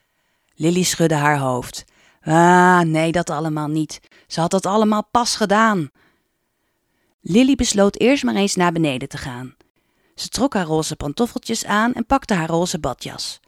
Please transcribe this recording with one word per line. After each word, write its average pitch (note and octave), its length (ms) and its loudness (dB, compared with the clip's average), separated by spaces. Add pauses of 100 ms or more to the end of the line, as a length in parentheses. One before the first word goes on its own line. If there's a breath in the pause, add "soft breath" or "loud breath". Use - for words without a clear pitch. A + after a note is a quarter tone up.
(540)
Lily F3 280 0
schudde E3 320 0
haar D3 240 2
hoofd. B2+ 460 -4 (380 soft breath)
"Ah, F3+ 580 6
nee, D#3+ 320 0
dat E3+ 180 -2
allemaal D3+ 380 -4
niet. D#3 320 -4 (260 soft breath)
Ze - 140 -8
had E3+ 100 0
dat F#3+ 160 -2
allemaal G#3+ 440 0
pas - 260 -2
gedaan." G3+ 540 0 (1400)
Lily B3+ 280 4
besloot G3+ 460 0
eerst C#4 240 2
maar A#3 100 -2
eens G3+ 200 0
naar F3 180 2
beneden C#3 360 -2
te - 80 -14
gaan. B2 400 -12 (580)
Ze - 140 -12
trok C4 260 -2
haar F#3 120 -2
roze D#3 300 -2
pantoffeltjes A3+ 680 -6
aan G#3+ 280 0
en A#3 140 -6
pakte C4+ 280 0
haar D#3+ 140 -2
roze E3+ 300 -2
badjas. - 680 -10